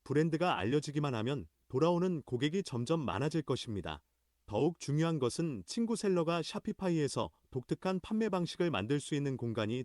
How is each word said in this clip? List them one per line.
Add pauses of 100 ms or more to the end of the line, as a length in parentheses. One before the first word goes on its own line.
브랜드가
알려지기만
하면 (220)
돌아오는
고객이
점점
많아질
것입니다. (440)
더욱
중요한
것은
친구
셀러가
샤피파이에서 (200)
독특한
판매
방식을
만들
수
있는
공간이